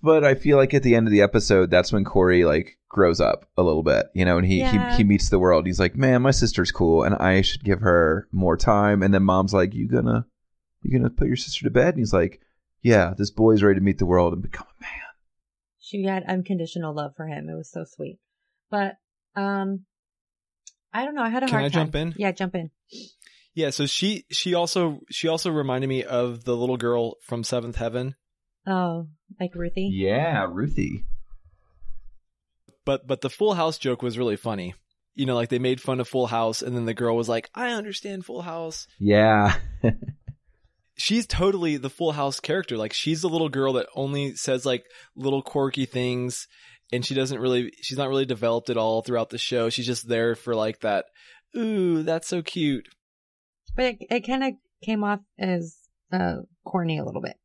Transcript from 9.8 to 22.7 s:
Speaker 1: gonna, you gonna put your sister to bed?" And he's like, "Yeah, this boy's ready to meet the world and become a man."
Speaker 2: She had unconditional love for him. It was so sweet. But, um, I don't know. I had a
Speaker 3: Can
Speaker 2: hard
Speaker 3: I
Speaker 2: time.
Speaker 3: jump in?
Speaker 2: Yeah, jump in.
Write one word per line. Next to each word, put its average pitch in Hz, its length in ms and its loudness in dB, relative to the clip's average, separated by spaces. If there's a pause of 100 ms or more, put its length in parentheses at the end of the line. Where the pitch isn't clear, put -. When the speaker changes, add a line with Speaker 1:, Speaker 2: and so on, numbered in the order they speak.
Speaker 1:
gonna, 117 400 0 (560)
you 131 160 0
gonna 123 100 2
put - 200 0
your 123 80 0
sister - 280 -10
to 101 60 0
bed?" 127 240 4
And 156 40 -4
he's 113 140 0
like, 90 280 0 (420)
"Yeah, 95 340 4
this 101 140 -2
boy's 110 320 4
ready 101 160 6
to 95 60 0
meet 98 140 2
the 95 80 0
world 87 260 4
and 85 100 -6
become - 240 -10
a - 160 -20
man." - 80 -16 (880)
Speaker 2:
She 202 240 -8
had 190 220 -2
unconditional 175 680 -4
love 147 220 -6
for 156 120 -10
him. 151 200 -10
It 160 80 -10
was 160 140 -14
so 165 140 -10
sweet. - 340 -14 (520)
But, 196 260 -4 (400)
um, 196 480 -4 (1080)
I 240 120 -4
don't 294 100 -8
know. 285 80 -4
I 226 80 -2
had 254 140 -2
a - 20 -2
Speaker 3:
Can 254 60 -2
Speaker 2:
hard - 120 2
Speaker 3:
I - 40 0
Speaker 2:
time. 156 180 0
Speaker 3:
jump 151 80 -10
in? 160 240 -4
Speaker 2:
Yeah, 196 140 -2
jump 185 240 -6
in. 165 140 -8 (840)